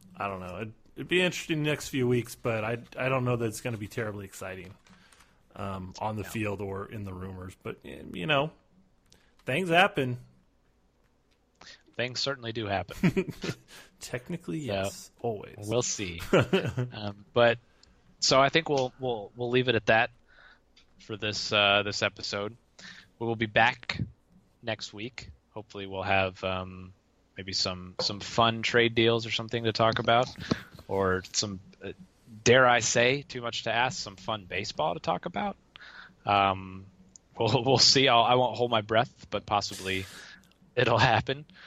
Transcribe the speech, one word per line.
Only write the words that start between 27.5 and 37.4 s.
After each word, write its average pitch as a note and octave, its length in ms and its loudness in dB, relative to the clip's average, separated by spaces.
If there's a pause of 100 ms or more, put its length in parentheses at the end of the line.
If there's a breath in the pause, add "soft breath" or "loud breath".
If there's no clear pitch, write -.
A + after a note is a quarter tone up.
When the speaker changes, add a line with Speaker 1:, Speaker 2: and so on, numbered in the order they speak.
Speaker 2:
some, F2+ 480 -4
some G2+ 200 -4
fun A2+ 420 2
trade A#2 320 4
deals A#2 320 4
or A2 40 -10
something A#2 340 -4
to A2 80 2
talk A2+ 260 2
about, A#2+ 300 4 (600 loud breath)
or F#2+ 340 0 (100)
some, G2 280 -4 (240)
uh, G2 60 -10 (540)
dare B2+ 220 8
I A#2+ 140 6
say, B2 480 2
too B2 140 -10
much A#2 220 -8
to A2+ 80 -2
ask, A#2+ 260 0
some G2 180 -12
fun G#2+ 320 -6
baseball G#2 460 -4
to D#3+ 60 -8
talk F3+ 260 -4
about. G3+ 300 -6 (680 loud breath)
Um, G2 640 0 (520)
we'll, A#2 240 2